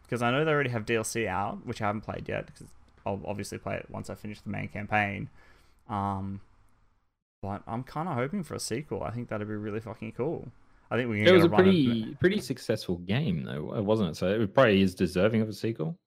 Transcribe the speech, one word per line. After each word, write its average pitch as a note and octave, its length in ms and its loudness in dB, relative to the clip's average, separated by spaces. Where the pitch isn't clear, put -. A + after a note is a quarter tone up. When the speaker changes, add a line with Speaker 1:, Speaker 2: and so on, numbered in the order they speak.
Speaker 1:
'cause A#2 120 -4
I A#2+ 100 2
know D3 140 2
they D#3+ 60 2
already C#3+ 180 2
have A2 160 -4
D A#2 100 0
L A2 80 0
C A2+ 240 -2
out, G2+ 380 -4
which A#2 160 -8
I G#2+ 60 0
haven't G#2 140 -2
played - 280 -8
yet - 260 -6
'cause - 140 -20
I'll G2+ 200 -4
obviously G2+ 320 -8
play G2 180 -6
it - 140 -10
once G#2 200 -10
I G2 60 -10
finish G#2 260 -14
the G#2+ 80 -10
main G2+ 200 -6
campaign. G#2 600 -2
Um, G2 540 -4
but G2 240 -6
I'm A#2 160 -6
kinda D#3 300 -6
hoping C#3+ 280 -2
for A#2 140 -8
a G2+ 40 -6
sequel. - 440 -6
I - 80 -4
think A#2+ 160 -8
that'd G#2 200 -6
be G#2+ 60 -6
really G#2 280 -6
fucking A2 320 -12
cool. C3 380 -6
I G#2+ 80 0
think B2 120 0
we G#2+ 80 0
can G#2+ 80 2
Speaker 2:
It F3 60 12
Speaker 1:
get F#3+ 40 10
Speaker 2:
was E3+ 80 10
Speaker 1:
a E3+ 40 6
Speaker 2:
a - 20 2
Speaker 1:
run F#3 180 6
of F#3+ 80 8
Speaker 2:
pretty, A#2+ 400 0
pretty F#3+ 240 2
successful - 600 -4
game, F#2 440 -2
though, D2 400 -6
wasn't G2+ 280 2
it? - 40 -10
So G2+ 260 2
it G2+ 120 -2
probably A2 280 8
is F#2+ 140 4
deserving G2+ 460 2
of A2 80 -2
a G#2+ 40 -8
sequel, A#2 540 -4